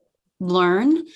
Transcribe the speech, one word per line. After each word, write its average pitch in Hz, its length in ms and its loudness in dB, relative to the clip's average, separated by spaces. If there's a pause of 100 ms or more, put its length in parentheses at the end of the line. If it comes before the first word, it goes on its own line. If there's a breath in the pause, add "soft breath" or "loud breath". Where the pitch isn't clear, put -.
(400)
learn 185 640 0 (100)